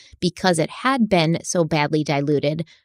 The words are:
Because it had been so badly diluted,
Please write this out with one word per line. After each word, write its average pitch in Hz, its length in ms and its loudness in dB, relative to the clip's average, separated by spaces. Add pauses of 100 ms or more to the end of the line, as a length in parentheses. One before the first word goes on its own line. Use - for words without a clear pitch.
(220)
Because 180 380 0
it - 100 -2
had 254 400 -2
been 165 340 2
so 175 220 0
badly 151 400 0
diluted, 147 600 0 (200)